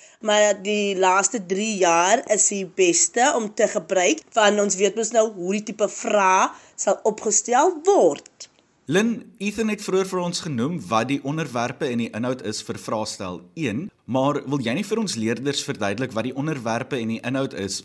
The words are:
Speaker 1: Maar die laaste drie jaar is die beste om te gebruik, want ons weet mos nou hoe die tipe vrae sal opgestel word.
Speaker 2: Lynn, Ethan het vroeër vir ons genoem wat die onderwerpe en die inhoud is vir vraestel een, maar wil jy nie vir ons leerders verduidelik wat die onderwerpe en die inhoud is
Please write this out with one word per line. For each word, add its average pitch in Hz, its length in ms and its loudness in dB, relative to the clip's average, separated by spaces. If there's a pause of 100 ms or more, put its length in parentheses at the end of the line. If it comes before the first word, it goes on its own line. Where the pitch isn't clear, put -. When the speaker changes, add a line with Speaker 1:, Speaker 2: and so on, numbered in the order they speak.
(220)
Speaker 1:
Maar 208 420 4
die 202 340 0
laaste 185 480 2
drie 196 320 -2
jaar 180 460 4 (100)
is 202 140 2
die 196 180 -4
beste 196 680 2
om 214 180 -4
te 214 140 2
gebruik, 190 540 0 (120)
want 208 260 4
ons 202 160 0
weet 196 200 0
mos 226 160 -2
nou 226 220 2
hoe 180 180 -4
die 208 120 -2
tipe 214 260 -2
vrae 208 600 2 (260)
sal - 280 0
opgestel 247 800 2
word. 320 640 2 (360)
Speaker 2:
Lynn, 208 540 0
Ethan 208 300 -2
het 208 120 -4
vroeër 190 240 0
vir 185 140 -4
ons 175 200 -2
genoem 131 480 -4
wat 113 200 2
die 139 160 -2
onderwerpe 131 640 -4
en 120 100 -2
die 117 140 -2
inhoud 123 300 -4
is 107 200 -6
vir - 160 -10
vraestel 101 640 -6 (140)
een, 147 340 -4 (160)
maar 131 400 0
wil 139 140 -2
jy 117 140 -2
nie 180 100 -2
vir 214 160 -2
ons 208 160 -4
leerders 117 480 -2
verduidelik 104 480 -4
wat 110 120 -4
die 127 120 -8
onderwerpe 127 640 -4
en 113 80 -4
die 110 160 -4
inhoud 135 300 -2
is 98 320 -6